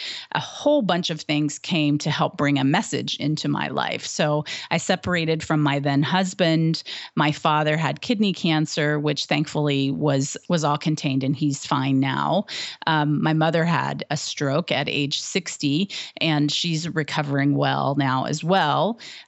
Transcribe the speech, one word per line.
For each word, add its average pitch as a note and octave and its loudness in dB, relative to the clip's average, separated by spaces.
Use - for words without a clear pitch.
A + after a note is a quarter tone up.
A - -2
whole - 2
bunch F3 0
of D#3 -6
things D3 -2
came D3+ 0
to D3+ -2
help D3+ 0
bring C#3+ 2
a C3+ 2
message D3+ 0
into D3+ -2
my C#3 -2
life. - -4
So D3+ 0
I - 0
separated E3 0
from D#3 2
my C#3+ 2
then C#3 2
husband. E3 2
My - 4
father D3+ 2
had D#3 -2
kidney G#3 0
cancer, D#3 2
which D3 -2
thankfully D3 0
was, D3 0
was E3 2
all D3 2
contained D#3 -2
and C3+ 0
he's C#3 -2
fine C3+ 2
now. C#3+ 0
Um, D3+ 2
my D#3+ 2
mother D#3+ 2
had C#3+ 0
a D3 -2
stroke C#3+ -2
at C#3 0
age C#3+ -2
sixty, D#3+ -2
and D3 2
she's E3 -2
recovering C#3+ 0
well C#3 2
now C3 2
as D3+ -4
well. E3 2